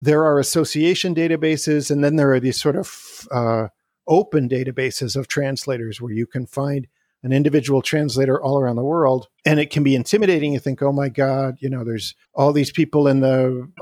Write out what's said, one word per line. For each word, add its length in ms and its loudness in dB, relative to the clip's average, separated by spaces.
there 240 2
are 120 4
association 800 0
databases, 760 0
and 140 2
then 140 2
there 160 4
are 80 2
these 180 -2
sort 160 0
of, 560 -10
uh, 360 -2
open 420 2
databases 640 -4
of 140 -6
translators 720 -6
where 100 -8
you 160 -2
can 180 -8
find 420 -6
an 80 -2
individual 500 2
translator 600 0
all 180 0
around 160 0
the 80 -2
world. 440 0
And 160 2
it 100 -4
can 100 0
be 140 4
intimidating. 580 2
You 60 -2
think, 220 -6
"Oh 100 0
my 180 -2
God, 500 -2
you 100 -6
know, 160 -6
there's 280 -8
all 180 4
these 200 2
people 360 2
in 140 4
the, 460 0